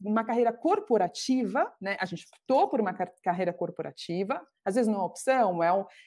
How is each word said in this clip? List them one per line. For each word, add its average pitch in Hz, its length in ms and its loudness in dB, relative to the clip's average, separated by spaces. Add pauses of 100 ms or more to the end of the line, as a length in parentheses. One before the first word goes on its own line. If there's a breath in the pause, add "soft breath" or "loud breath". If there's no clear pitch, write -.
uma 214 220 0
carreira 233 280 2
corporativa, 254 1300 0
né, 196 200 -4
a 190 60 -4
gente 180 200 -10
optou - 420 2
por 262 140 0
uma 196 140 -2
car-, - 260 -4
carreira 175 320 0
corporativa, 175 920 -6 (220)
às 196 80 0
vezes 233 140 4
não 220 80 2
é - 60 -2
uma 185 40 0
opção, 214 560 0
é 170 100 4
um, 190 140 2 (220 loud breath)